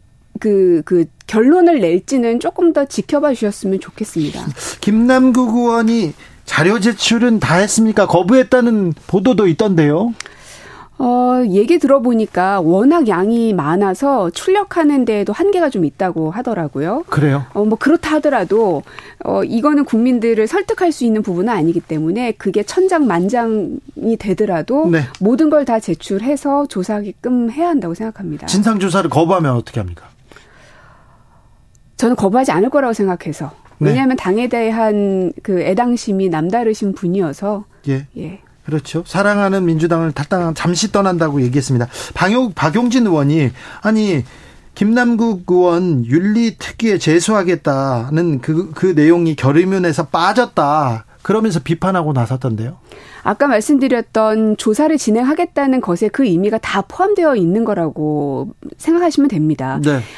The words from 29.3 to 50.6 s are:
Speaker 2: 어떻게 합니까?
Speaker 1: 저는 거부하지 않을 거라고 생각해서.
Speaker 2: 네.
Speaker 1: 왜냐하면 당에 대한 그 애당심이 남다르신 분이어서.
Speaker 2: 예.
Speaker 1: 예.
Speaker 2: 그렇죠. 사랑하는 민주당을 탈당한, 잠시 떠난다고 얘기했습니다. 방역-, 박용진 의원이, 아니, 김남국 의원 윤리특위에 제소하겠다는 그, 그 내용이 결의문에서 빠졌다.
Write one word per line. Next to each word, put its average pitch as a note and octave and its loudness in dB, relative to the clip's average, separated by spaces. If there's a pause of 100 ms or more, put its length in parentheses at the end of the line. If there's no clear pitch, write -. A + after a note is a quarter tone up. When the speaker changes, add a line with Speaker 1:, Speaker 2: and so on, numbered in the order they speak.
Speaker 2:
어떻게 A#2 -6
합니까? F2 -10 (1900)
Speaker 1:
저는 A#3+ 0
거부하지 G#3 0
않을 G3 0
거라고 C4+ 0
생각해서. F3 -4 (280)
Speaker 2:
네. D3+ 2
Speaker 1:
왜냐하면 B3+ 2
당에 A3+ -2
대한 G#3+ 0 (100)
그 F#3 -2
애당심이 G3+ 0
남다르신 G3 -2
분이어서. F#3+ -4 (240)
Speaker 2:
예. C#3 -4 (100)
Speaker 1:
예. F3+ -12 (260)
Speaker 2:
그렇죠. D#3 -6
사랑하는 G3 0
민주당을 E3 0
탈당한, E3 -4
잠시 F3 -2
떠난다고 E3 0
얘기했습니다. B2 0 (280)
방역-, G#3+ 0
박용진 A3+ 0
의원이, D3+ 2 (320)
아니, G#3 0 (500)
김남국 A3+ 0
의원 F3 2
윤리특위에 G#3 0
제소하겠다는 D#3 0
그, D#3 -4
그 F3+ -2
내용이 E3 4
결의문에서 E3+ 0
빠졌다. D#3 0 (180)